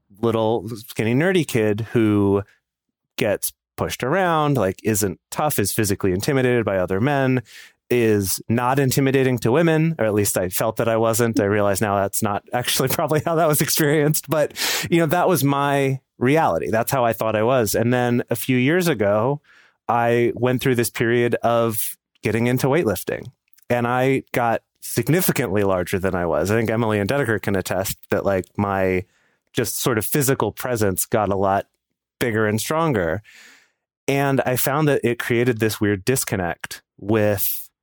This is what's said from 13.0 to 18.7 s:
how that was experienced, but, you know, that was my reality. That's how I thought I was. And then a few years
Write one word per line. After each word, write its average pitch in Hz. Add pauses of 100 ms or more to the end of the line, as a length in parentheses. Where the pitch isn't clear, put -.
how 165
that 160
was 147
experienced, 151
but, 151 (360)
you 170
know, 165
that 165
was 147
my 139 (180)
reality. 117
That's 110
how 127
I 113
thought 110
I 107
was. 120
And 117
then 123
a 117
few 131
years 165